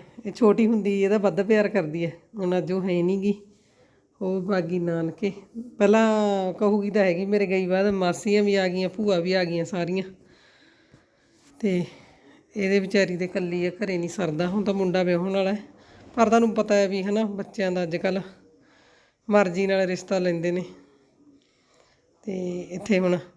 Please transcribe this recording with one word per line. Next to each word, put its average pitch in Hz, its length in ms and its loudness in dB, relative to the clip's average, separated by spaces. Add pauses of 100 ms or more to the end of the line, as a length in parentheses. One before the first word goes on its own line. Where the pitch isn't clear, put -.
(260)
ਇਹ 196 60 -8
ਛੋਟੀ 220 340 4
ਹੁੰਦੀ 202 360 0
ਇਹਦਾ 196 160 2
ਵੱਧ 190 240 0
ਪਿਆਰ 208 260 2
ਕਰਦੀ 170 380 -2
ਹੈ। 156 60 -4 (260)
ਹੁਣ 180 200 0
ਅੱਜ 170 140 -4
ਉਹ 185 100 -2
ਹੈ 185 40 -4
ਨਹੀਂ 180 320 0
ਗੀ, 202 160 0 (880)
ਉਹ 190 180 -2
ਬਾਗੀ 185 380 -2
ਨਾਨਕੇ। 170 540 -2 (460)
ਪਹਿਲਾਂ 208 760 2
ਕਹੂਗੀ 202 380 0
ਤਾਂ 202 120 2
ਹੈਗੀ, 185 240 2
ਮੇਰੇ 202 200 2
ਗਈ 190 200 0
ਬਾਅਦ 185 200 2
ਮਾਸੀਆਂ 196 560 0
ਵੀ 202 120 2
ਆ 190 140 2
ਗਈਆਂ, 180 200 -2
ਭੂਆ 202 300 0
ਵੀ 175 140 0
ਆ 185 120 2
ਗਈਆਂ 170 200 -2
ਸਾਰੀਆਂ। 180 400 -4 (1600)
ਤੇ 180 240 0 (720)
ਇਹਦੇ 196 240 2
ਵਿਚਾਰੀ 190 360 2
ਦੇ 175 80 -4
ਇਕੱਲੀ 180 420 -2
ਆ, 180 40 0
ਘਰੇ 185 280 -4
ਨਹੀਂ 175 100 -4
ਸਰਦਾ। 170 380 -2
ਹੁਣ 196 180 -2
ਤਾਂ 196 100 0
ਮੁੰਡਾ 185 280 0
ਵਿਆਹੁਣ 180 340 0
ਵਾਲਾ 190 160 0
ਹੈ, 208 60 -4 (560)
ਪਰ 226 140 4
ਤੁਹਾਨੂੰ 226 260 2
ਪਤਾ 214 200 0
ਹੈ 202 140 4
ਵੀ, 196 140 -4
ਹੈ 196 80 -4
ਨਾ, 214 140 0
ਬੱਚਿਆਂ 196 480 -4
ਦਾ 180 100 -2
ਅੱਜ 170 140 -4
ਕੱਲ੍ਹ 190 240 -2 (1080)
ਮਰਜ਼ੀ 196 360 2
ਨਾਲ 190 200 2
ਰਿਸ਼ਤਾ 185 320 -4
ਲੈਂਦੇ 175 320 0
ਨੇ। 180 140 -2 (1600)
ਤੇ 185 360 -6
ਇੱਥੇ 185 380 0
ਹੁਣ 180 200 2 (180)